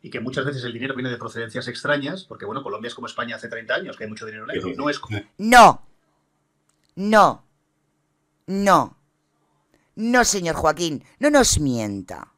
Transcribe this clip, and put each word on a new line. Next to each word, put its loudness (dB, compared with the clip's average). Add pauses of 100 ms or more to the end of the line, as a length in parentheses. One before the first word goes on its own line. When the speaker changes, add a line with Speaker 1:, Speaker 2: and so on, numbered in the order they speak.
Speaker 1:
y -20
que -10
muchas -6
veces -8
el -8
dinero -8
viene -8
de -8
procedencias -10
extrañas, -6
porque, -18
bueno, -10
Colombia -10
es -12
como -14
España -10
hace -14
treinta -6
años, -10
que -12
hay -12
mucho -14
dinero -14
negro, -8
Speaker 2:
Sí, -8
sí, -8
sí. -10
Speaker 1:
no -2
es -4
co- -18 (280)
Speaker 3:
No. 8 (1080)
No. 4 (1000)
No. 2 (1000)
No, 2
señor -2
Joaquín, -2 (160)
no 2
nos 4
mienta. -4